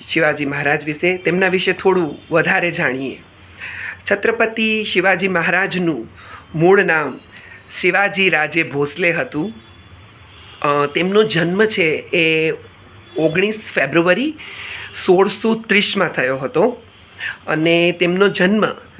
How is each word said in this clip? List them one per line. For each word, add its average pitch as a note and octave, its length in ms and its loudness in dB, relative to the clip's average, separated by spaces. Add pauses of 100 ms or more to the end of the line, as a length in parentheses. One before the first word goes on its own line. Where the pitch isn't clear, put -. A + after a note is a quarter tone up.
શિવાજી D3+ 380 0
મહારાજ C#3+ 380 -2
વિશે, F3 320 -2
તેમના F3+ 320 0
વિશે F3+ 240 0
થોડું F3+ 460 0 (120)
વધારે F3 400 0
જાણીએ. C3+ 520 -4 (880)
છત્રપતિ A3 760 -2
શિવાજી F#3+ 440 0
મહારાજનું E3+ 800 -2 (460)
મૂળ F#3 280 6
નામ D#3+ 380 -2 (600)
શિવાજી F#3 500 2
રાજે D#3 320 0
ભોસલે D#3 500 -2
હતું. E3 400 -4 (1080)
અ, D3 240 2
તેમનો F#3 360 2
જન્મ F3+ 420 2
છે E3+ 400 0 (100)
એ D#3+ 380 2 (640)
ઓગણીસ F#3 580 0
ફેબ્રુઆરી F3+ 600 2 (720)
સોળસો G3 480 4
ત્રીસમાં G3+ 540 0
થયો C3+ 300 -2
હતો E3 440 0 (640)
અને E3+ 460 2
તેમનો F3+ 360 2
જન્મ G3 360 2 (360)